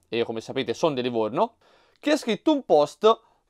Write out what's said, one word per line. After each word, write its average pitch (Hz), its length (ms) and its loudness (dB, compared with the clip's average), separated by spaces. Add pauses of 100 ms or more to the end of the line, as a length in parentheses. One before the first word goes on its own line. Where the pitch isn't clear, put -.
e 110 80 -4
io 117 80 0
come 113 160 -8
sapete 123 320 -6
sono 151 220 -2
di 127 60 -4
Livorno, 120 520 -2 (480)
che 285 100 0
ha 302 60 2
scritto 226 340 -2
un 285 140 0
post, 180 560 2 (280)